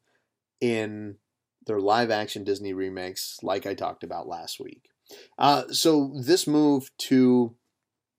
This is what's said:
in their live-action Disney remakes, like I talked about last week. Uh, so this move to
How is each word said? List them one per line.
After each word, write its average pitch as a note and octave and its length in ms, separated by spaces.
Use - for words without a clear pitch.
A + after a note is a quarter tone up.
in G#2+ 560
their G#2+ 140
live-action G#2+ 640
Disney G2 280
remakes, F#2+ 680
like G2 240
I G2+ 80
talked F2 280
about E2+ 260
last E2 300
week. - 300
Uh, C#3 300
so D3 520
this C#3+ 260
move D3 520
to B2 560